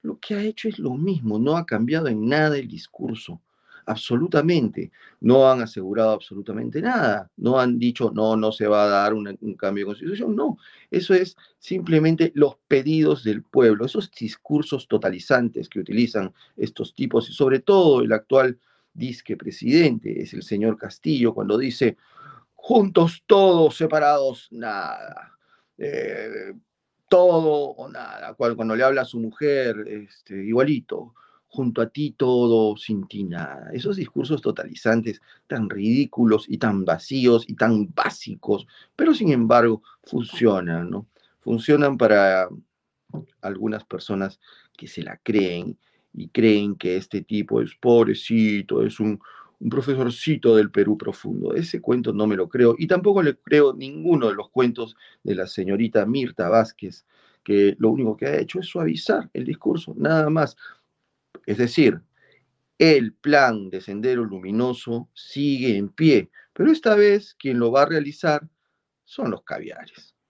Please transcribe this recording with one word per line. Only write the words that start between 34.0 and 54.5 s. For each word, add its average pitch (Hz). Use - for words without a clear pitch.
totalizantes, -
tan 113
ridículos 113
y -
tan 98
vacíos 117
y 85
tan 107
básicos, -
pero 311
sin 185
embargo 117
funcionan, 90
¿no? 101
Funcionan 139
para 98
algunas 107
personas 95
que -
se -
la -
creen 92
y -
creen 104
que 90
este 95
tipo 107
es -
pobrecito, 110
es 113
un, 107
un 113
profesorcito 127
del 104
Perú 104
profundo. 98
Ese -
cuento 120
no 104
me 104
lo 90
creo 120
y 160
tampoco 185
le 143
creo 147
ninguno 143
de 101
los 104